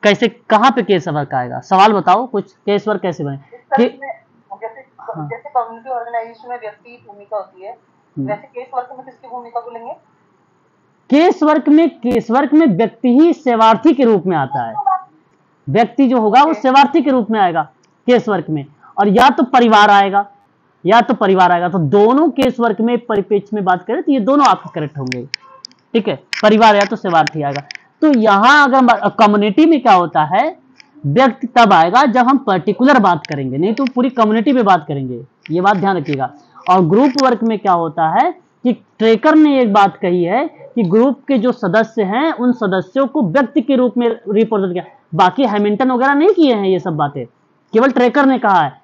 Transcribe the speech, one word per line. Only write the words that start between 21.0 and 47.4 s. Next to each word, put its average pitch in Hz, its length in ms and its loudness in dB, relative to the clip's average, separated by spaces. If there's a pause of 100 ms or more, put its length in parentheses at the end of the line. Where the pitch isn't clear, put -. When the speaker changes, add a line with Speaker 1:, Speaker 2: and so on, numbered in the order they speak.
Speaker 1:
तो 233 140 0
परिवार 190 380 2
आएगा। 175 160 -2
तो 180 100 -4
दोनों 214 520 2
केस 254 300 -4
वर्क 226 200 -2
में 233 260 -2
परिप्रेक्ष्य 202 500 -4
में 202 80 -4
बात 180 200 -2
करें, 277 180 -6
तो 302 100 -2
ये 262 80 0
दोनों 269 260 2
आपके 185 280 -2
correct 151 240 -8
होंगे, 127 280 -10 (680)
ठीक 214 160 -2
है, 147 80 -6 (260)
परिवार 214 340 4
या 202 80 2
तो 202 120 -6
सेवार्थी 160 460 -2
आएगा। 139 200 -6 (380)
तो 302 180 2
यहाँ 220 460 4
अगर 262 120 0
हम, 240 320 2
community 208 580 2
में 311 160 2
क्या 226 100 4
होता 170 320 2
है, 202 340 -2 (480)
व्यक्ति 240 400 0
तब 226 260 2
आएगा 180 300 4
जब 247 260 2
हम 277 100 2
particular 226 600 0
बात 175 280 0
करेंगे, 139 320 -8
नहीं 208 160 0
तो 269 100 -4
पूरी 254 260 -2
community 226 420 0
में 247 120 0
बात 180 240 2
करेंगे, 131 380 -8 (240)
ये 165 100 -2
बात 202 160 0
ध्यान 196 200 -2
रखिएगा। 139 340 -6 (400)
और 185 100 4
group 214 320 2 (100)
work 254 200 0
में 226 160 -4
क्या 214 140 -2
होता 165 360 -2
है 254 240 0
कि - 400 -6
tracker 226 600 0
ने 294 260 4
एक 220 120 0
बात 196 240 2
कही 180 280 -2
है 233 220 -2 (280)
कि 240 80 -2
ग्रुप 220 460 2
के 269 100 0
जो 233 140 -2
सदस्य 220 500 -2
हैं, 247 300 -2
उन 247 200 -2
सदस्यों 202 540 -4
को 285 160 -4
व्यक्ति 233 380 -2
के 262 160 -2
रूप 247 200 0
में 240 120 0
represent 214 640 -2
किया, 175 120 -8 (300)
बाकी 180 300 0
Hamilton 208 460 -2
वगैरह 262 240 0
नहीं 330 180 2
किए 302 220 2
हैं 202 120 -2
ये 185 140 0
सब 175 160 -6
बातें, 143 300 -6 (460)